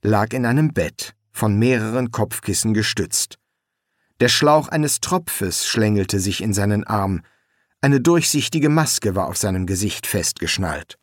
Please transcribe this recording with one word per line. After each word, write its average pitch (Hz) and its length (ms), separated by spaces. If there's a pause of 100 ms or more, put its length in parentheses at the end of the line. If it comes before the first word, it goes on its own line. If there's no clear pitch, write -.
lag 107 300
in 131 140
einem 151 260
Bett, - 440 (160)
von 104 280
mehreren 120 520
Kopfkissen 110 600
gestützt. - 640 (840)
Der 123 80
Schlauch 147 400
eines 151 320
Tropfes - 680
schlängelte 104 540
sich 95 200
in 107 120
seinen 104 320
Arm. 98 380 (580)
Eine 139 180
durchsichtige 156 720
Maske 147 460
war 92 120
auf 87 100
seinem 92 280
Gesicht 95 420
festgeschnallt. - 960